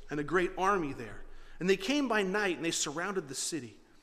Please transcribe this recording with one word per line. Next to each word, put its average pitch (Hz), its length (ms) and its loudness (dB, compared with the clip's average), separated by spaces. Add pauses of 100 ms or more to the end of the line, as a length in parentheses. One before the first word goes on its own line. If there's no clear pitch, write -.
and 147 120 -4
a - 20 -4
great 180 340 2
army 180 360 2
there. 113 280 -10 (360)
And 175 120 2
they 196 80 8
came 269 320 2
by 214 120 6
night 190 360 2
and 143 80 -4
they 165 60 2
surrounded 165 580 -2
the 135 60 -8
city. 123 420 -6 (260)